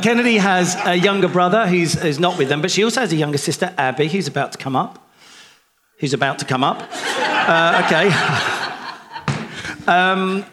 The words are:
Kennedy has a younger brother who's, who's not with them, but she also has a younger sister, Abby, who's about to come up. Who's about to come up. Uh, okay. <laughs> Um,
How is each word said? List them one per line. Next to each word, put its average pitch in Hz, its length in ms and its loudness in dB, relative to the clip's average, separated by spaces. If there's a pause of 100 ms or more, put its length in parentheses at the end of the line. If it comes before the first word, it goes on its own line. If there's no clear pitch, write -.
Kennedy 233 360 4
has 180 380 2 (100)
a 180 100 2
younger 190 340 2
brother 180 380 2
who's, 175 260 2
who's 147 260 -2
not 180 180 2
with 135 120 0
them, 147 120 0
but 185 80 -2
she 185 140 2
also 226 160 0
has 202 140 0
a - 20 2
younger 147 220 -2
sister, 170 400 -4
Abby, 135 320 0
who's 170 180 -2
about 139 240 -4
to - 60 -14
come 135 180 -6
up. - 260 -4 (1000)
Who's 139 140 -2
about 135 260 -2
to 143 60 -6
come - 180 0
up. - 280 -2
Uh, - 920 0
okay. 175 240 2 (580)
<laughs> - 40 -10 (1160)
Um, 190 640 0